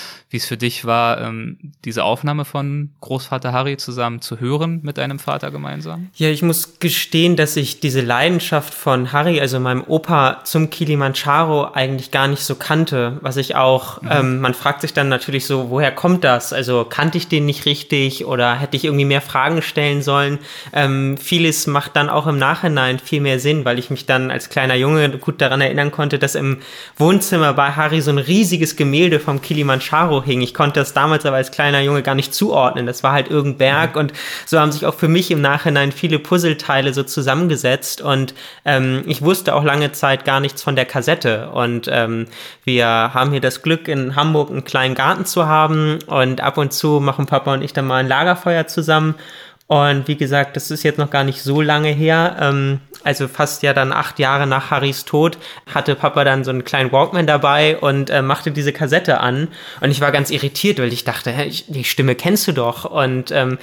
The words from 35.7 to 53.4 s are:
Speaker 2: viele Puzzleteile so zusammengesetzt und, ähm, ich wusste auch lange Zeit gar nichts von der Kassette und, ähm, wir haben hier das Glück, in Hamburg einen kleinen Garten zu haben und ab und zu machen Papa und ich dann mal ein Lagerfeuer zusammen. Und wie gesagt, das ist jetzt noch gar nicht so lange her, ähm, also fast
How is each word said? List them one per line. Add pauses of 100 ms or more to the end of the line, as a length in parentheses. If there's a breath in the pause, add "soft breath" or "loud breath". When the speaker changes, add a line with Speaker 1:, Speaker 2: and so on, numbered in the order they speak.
Speaker 2:
viele
Puzzleteile
so
zusammengesetzt
und, (300 loud breath)
ähm,
ich
wusste
auch
lange
Zeit
gar
nichts
von
der
Kassette
und,
ähm, (380 loud breath)
wir
haben
hier
das
Glück,
in
Hamburg
einen
kleinen
Garten
zu
haben
und
ab
und
zu
machen
Papa
und
ich
dann
mal
ein
Lagerfeuer
zusammen. (540 loud breath)
Und
wie
gesagt,
das
ist
jetzt
noch
gar
nicht
so
lange
her,
ähm, (240)
also
fast